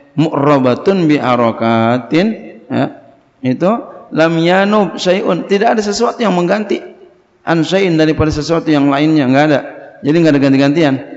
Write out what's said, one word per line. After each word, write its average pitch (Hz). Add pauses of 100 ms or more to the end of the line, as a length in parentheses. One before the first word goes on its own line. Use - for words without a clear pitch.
(180)
mu'rabatun 147
bi 151
arakatin, 120
ya. - (260)
Itu 131 (400)
lam 160
yanub 196
syai'un, 185
tidak 226
ada 214
sesuatu 226
yang 202
mengganti 190 (640)
an 165
syai'in, 180
daripada 156
sesuatu 156
yang 143
lainnya, 151
enggak 139
ada. 139 (440)
Jadi 147
enggak 160
ada 135
ganti-gantian. 143 (220)